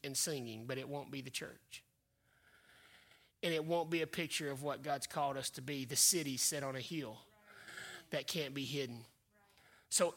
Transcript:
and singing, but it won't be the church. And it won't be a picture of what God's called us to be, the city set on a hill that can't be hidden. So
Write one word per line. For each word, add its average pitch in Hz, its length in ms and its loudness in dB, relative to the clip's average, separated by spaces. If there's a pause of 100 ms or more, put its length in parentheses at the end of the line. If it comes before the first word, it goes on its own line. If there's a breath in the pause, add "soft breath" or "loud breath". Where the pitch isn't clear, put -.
and 135 140 -4
singing, 117 500 -2
but 127 120 -2
it 131 100 -6
won't 143 220 -6
be 139 100 -6
the 127 100 -8
church. - 540 -10 (1600 soft breath)
And 170 120 2
it 156 100 2
won't 165 260 4
be 165 120 4
a 156 40 2
picture 151 440 -2
of 135 120 -4
what 139 200 -2
God's 143 240 0
called 139 300 0
us 131 140 -2
to 139 120 -8
be, 135 220 -2
the 127 120 -2
city 147 400 6
set 143 280 2
on 135 100 -2
a 131 60 -4
hill 123 440 -6 (880 loud breath)
that 139 160 0
can't 143 280 -2
be 139 100 -2
hidden. 123 400 -4 (840 soft breath)
So 175 260 6